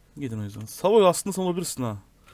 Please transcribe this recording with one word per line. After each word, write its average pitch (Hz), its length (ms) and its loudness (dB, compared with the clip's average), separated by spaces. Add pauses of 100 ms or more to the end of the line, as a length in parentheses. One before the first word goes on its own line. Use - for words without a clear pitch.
(160)
Gidin 123 220 -8
o 107 40 -8
yüzden. 104 220 -12
Savoy 196 420 4
aslında 180 280 2
sen 190 80 -2
olabilirsin 175 400 -4
ha. 110 140 -4 (380)